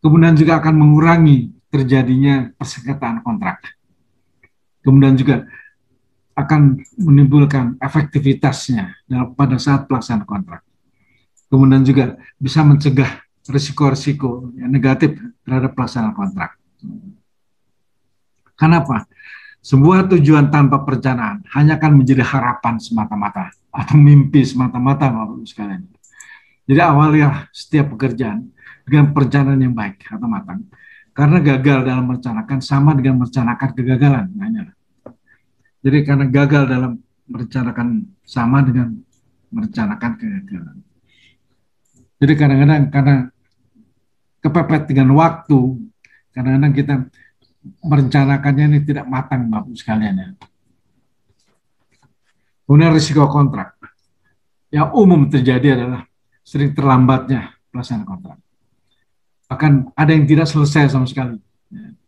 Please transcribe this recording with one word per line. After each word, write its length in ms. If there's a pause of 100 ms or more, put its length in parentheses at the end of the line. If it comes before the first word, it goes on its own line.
Kemudian 320
juga 240
akan 160
mengurangi 720 (240)
terjadinya 800
persengketaan 720
kontrak. 400 (1200)
Kemudian 320
juga 320 (880)
akan 480 (160)
menimbulkan 800
efektivitasnya 1120 (160)
dalam, 220
pada 260
saat 320
pelaksanaan 380
kontrak. 320 (920)
Kemudian 320
juga 320 (240)
bisa 240
mencegah 560 (320)
risiko-risiko 1040
yang 160
negatif 460 (260)
terhadap 300
pelaksanaan 420
kontrak. 460 (1900)
Kenapa? 540 (520)
Sebuah 560
tujuan 320
tanpa 360
perencanaan 680
hanya 240
akan 240
menjadi 240
harapan 560
semata-mata 720 (160)
atau 280
mimpi 480
semata-mata, 680
Bapak 240
Ibu 80
sekalian. 400 (840)
Jadi 100
awalilah 720
setiap 420
pekerjaan 540 (400)
dengan 240
perencanaan 500
yang 140
baik 320
atau 240
matang. 340 (460)
Karena 320
gagal 400
dalam 260
merencanakan 540
sama 320
dengan 260
merencanakan 540
kegagalan. 580
Nah, 160
inilah. 280 (1040)
Jadi 240
karena 240
gagal 400
dalam 220 (340)
merencanakan 600 (360)
sama 400
dengan 320 (560)
merencanakan 640
kegagalan. 640 (1400)
Jadi 160
kadang-kadang 460 (100)
karena 240 (1300)
kepepet 440
dengan 280
waktu, 420 (720)
kadang-kadang 420
kita 220 (880)
merencanakannya 840 (120)
ini 100
tidak 240
matang, 400
Bapak 180
Ibu 80
sekalian, 400
ya. 120 (2250)
Kemudian 300
risiko 320
kontrak. 480 (960)
Yang 240
umum 320
terjadi 480
adalah 320 (400)
sering 280
terlambatnya 800 (160)
pelaksanaan 360
kontrak. 320 (1120)
Bahkan 480
ada 160
yang 120
tidak 200
selesai 480
sama 120
sekali. 320 (320)
Ya. 200 (160)